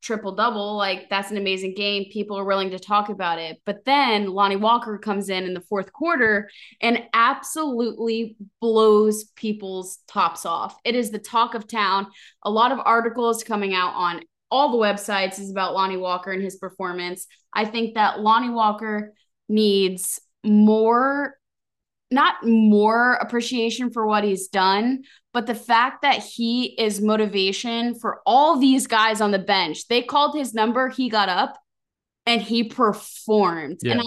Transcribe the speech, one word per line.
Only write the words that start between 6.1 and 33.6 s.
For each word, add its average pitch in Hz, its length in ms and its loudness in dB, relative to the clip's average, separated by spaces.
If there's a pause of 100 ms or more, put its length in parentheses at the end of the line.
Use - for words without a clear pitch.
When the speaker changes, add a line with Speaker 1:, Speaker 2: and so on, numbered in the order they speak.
Speaker 1:
and 233 240 0 (100)
absolutely 233 1200 -2 (240)
blows 214 640 4 (100)
people's 190 720 -8
tops - 380 -2
off. 165 400 -6
It 233 100 -2
is 226 160 -2
the 208 80 -8
talk 233 340 -2
of 214 140 -10
town. 196 400 -2 (360)
A 208 60 -2
lot 226 220 2
of 247 120 -4
articles 226 600 0
coming 202 300 -4
out 180 200 -2
on 170 280 -4 (300)
all 269 200 2
the 240 60 0
websites 202 600 -2
is 196 140 -12
about 185 220 -4
Lonnie 190 240 -2
Walker 180 340 -6
and 190 100 -6
his 185 140 -8
performance. 180 720 -10 (260)
I 220 120 -2
think 220 300 -4
that 208 260 0
Lonnie 226 280 4
Walker 214 640 -2 (340)
needs 196 720 0 (240)
more, 226 920 4 (760)
not 311 340 2
more 226 680 4
appreciation 233 800 -2
for 220 160 -2
what 208 160 2
he's 190 240 -2
done, 202 560 0 (280)
but 233 140 -2
the 233 80 -4
fact 226 480 0
that 220 220 0
he 233 420 -2 (160)
is 208 180 -2
motivation 214 960 0
for - 320 -8
all 285 320 4
these 262 300 4
guys 220 340 2
on 214 80 2
the 196 80 2
bench. 185 500 0
They 240 140 2
called 285 340 0
his 247 200 -4
number, 240 340 0
he 254 200 -4
got 208 200 2
up, 208 300 -2 (680)
and 233 160 2
he 233 220 0
performed. 202 1200 -2